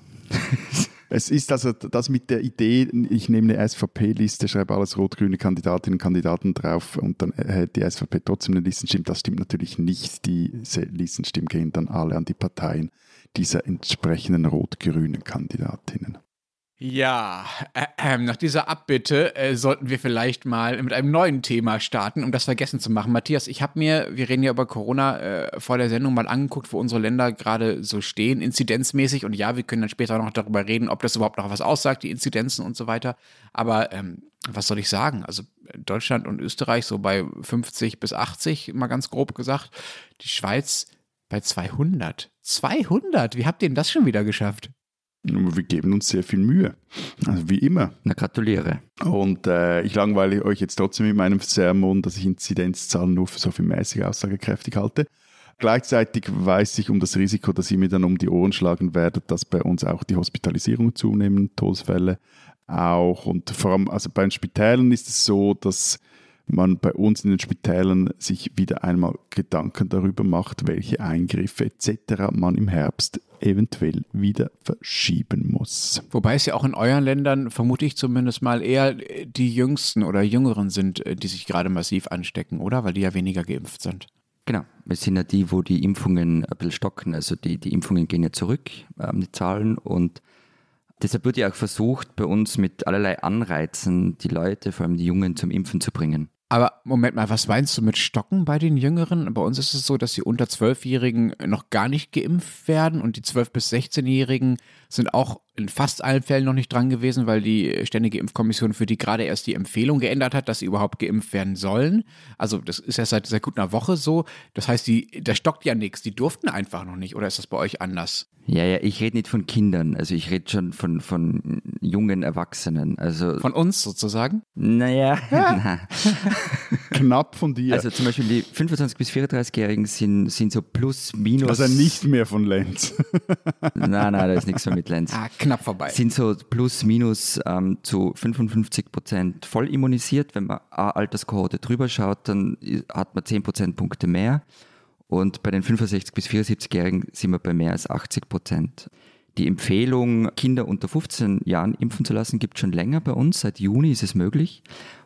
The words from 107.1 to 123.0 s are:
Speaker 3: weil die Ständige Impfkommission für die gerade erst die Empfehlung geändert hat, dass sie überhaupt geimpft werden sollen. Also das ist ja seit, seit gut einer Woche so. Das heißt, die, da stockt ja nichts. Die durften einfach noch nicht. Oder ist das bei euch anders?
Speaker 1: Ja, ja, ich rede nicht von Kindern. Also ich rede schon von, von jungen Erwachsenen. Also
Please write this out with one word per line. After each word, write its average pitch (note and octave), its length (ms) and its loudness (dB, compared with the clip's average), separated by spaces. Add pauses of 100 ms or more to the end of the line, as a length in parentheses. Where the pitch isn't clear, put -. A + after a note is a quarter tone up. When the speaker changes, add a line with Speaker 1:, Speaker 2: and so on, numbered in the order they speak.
Speaker 3:
weil A2 140 4
die G2+ 440 2
Ständige A2 340 0
Impfkommission A2 540 0
für A2 120 0
die G#2+ 120 0
gerade A2 260 0
erst F2 240 -4
die - 80 -2
Empfehlung B2+ 440 0
geändert B2+ 340 0
hat, C3+ 140 0
dass A2 120 -4
sie - 60 -6
überhaupt G2+ 340 -2
geimpft G#2+ 340 -2
werden G2 220 -2
sollen. C3 480 2 (340)
Also G#2 220 -2
das - 200 -8
ist - 180 -6
ja A#2 80 0
seit, G#2+ 200 0
seit A2 160 -2
gut - 160 -6
einer F#2+ 140 -2
Woche F3 260 0
so. D#3 280 0 (280)
Das - 140 -4
heißt, A#2 200 0
die, - 360 0
da G#2+ 120 0
stockt - 300 -2
ja B2 100 2
nichts. G#2+ 260 -4
Die A2 140 -8
durften C3 320 -2
einfach F#2+ 380 -4
noch F#2 100 -12
nicht. F#2 200 -10
Oder G#2 120 -4
ist - 120 -4
das - 80 -12
bei - 100 -6
euch F2 240 -4
anders? F2+ 480 -6 (200)
Speaker 1:
Ja, E2+ 140 2
ja, F#2 180 2
ich G2+ 200 -2
rede A2+ 160 0
nicht G#2+ 100 -2
von A2 180 -2
Kindern. F2+ 520 2
Also F2 180 -4
ich E2 160 -4
rede F#2 180 -4
schon F#2 220 0
von, E2 300 -2
von - 600 -2 (200)
jungen F#2+ 420 0
Erwachsenen. D#2 760 -2
Also E2 420 -2